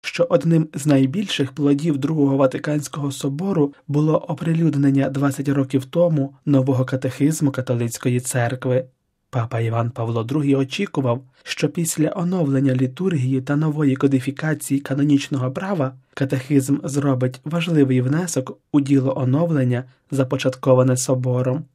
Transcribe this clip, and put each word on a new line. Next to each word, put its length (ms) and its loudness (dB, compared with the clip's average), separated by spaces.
що 260 -2
одним 440 2
з 120 -6
найбільших 640 0
плодів 460 0
Другого 380 0
Ватиканського 760 -2
собору 640 -2
було 280 2
оприлюднення 920 0
двадцять 400 -2
років 360 0
тому 500 0
нового 380 2
катехизму 680 0
католицької 720 -2
церкви. 640 -2
Папа 300 -4
Іван 300 0
Павло 340 -4
Другий 300 0
очікував, 680 -2
що 260 -4
після 480 -2
оновлення 580 0
літургії 640 0
та 160 -2
нової 400 0
кодифікації 840 -2
канонічного 720 0
права 440 -4
катехизм 680 0
зробить 600 -2
важливий 560 2
внесок 580 -2
у 80 4
діло 380 2
оновлення, 680 0
започатковане 840 2
собором. 680 -2